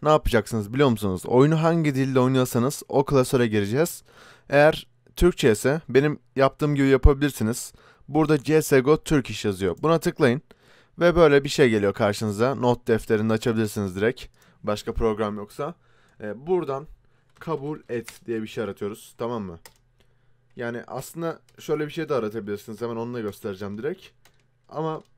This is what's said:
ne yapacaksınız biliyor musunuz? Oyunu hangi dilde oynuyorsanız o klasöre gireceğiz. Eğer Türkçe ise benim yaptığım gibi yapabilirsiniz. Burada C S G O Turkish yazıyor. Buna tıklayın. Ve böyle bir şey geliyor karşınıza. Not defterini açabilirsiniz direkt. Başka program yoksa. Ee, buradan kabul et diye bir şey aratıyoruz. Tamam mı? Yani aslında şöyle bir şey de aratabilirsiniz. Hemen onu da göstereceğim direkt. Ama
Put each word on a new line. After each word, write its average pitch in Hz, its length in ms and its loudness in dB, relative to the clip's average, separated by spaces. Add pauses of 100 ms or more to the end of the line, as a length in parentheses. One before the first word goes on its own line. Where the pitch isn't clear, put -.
ne 147 60 2
yapacaksınız 113 640 2
biliyor 139 160 4
musunuz? 101 360 -2
Oyunu 151 380 4
hangi 165 320 0
dilde 131 240 0
oynuyorsanız 127 680 0
o 139 180 0
klasöre 127 420 2
gireceğiz. 107 560 -2 (460)
Eğer 151 380 4 (280)
Türkçe 170 360 2
ise 135 380 0
benim 139 300 2 (160)
yaptığım 139 400 0
gibi 139 120 2
yapabilirsiniz. 135 880 2 (340)
Burada 151 360 2
C 156 180 2
S 143 180 4
G 131 120 4
O 156 60 6
Turkish 131 480 -2
yazıyor. 95 360 -2
Buna 160 180 2
tıklayın. 151 420 0 (580)
Ve 170 160 4
böyle 147 280 6
bir 143 60 -8
şey 139 200 4
geliyor 101 240 2
karşınıza. 107 640 0
Not 120 320 0
defterini 110 460 0
açabilirsiniz 110 600 -2
direkt. 107 300 -2 (380)
Başka 104 300 -6
program 107 440 -2
yoksa. 143 380 -12 (460)
Ee, 110 260 -12
buradan 156 400 -4 (520)
kabul 151 400 -8 (100)
et - 360 -10
diye 113 160 -6
bir 107 60 -10
şey 110 160 -8
aratıyoruz. 101 540 -10
Tamam 117 260 -6
mı? 87 160 -14 (960)
Yani 120 320 -10
aslında 160 520 -10 (200)
şöyle 151 260 -6
bir 143 60 -10
şey 156 180 -8
de 151 40 -2
aratabilirsiniz. 107 680 -6
Hemen 117 140 -6
onu 117 180 -8
da 123 80 -8
göstereceğim 101 560 -10
direkt. 147 280 -8 (640)
Ama 156 320 -8 (160)